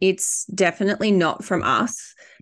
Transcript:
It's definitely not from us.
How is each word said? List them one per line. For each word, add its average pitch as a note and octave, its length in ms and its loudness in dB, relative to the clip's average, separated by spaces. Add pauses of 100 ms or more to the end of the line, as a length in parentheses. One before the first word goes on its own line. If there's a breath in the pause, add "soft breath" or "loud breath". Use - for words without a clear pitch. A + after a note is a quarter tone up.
It's - 460 0
definitely G3+ 640 0
not F3 320 2
from - 200 -2
us. - 520 -2 (280 loud breath)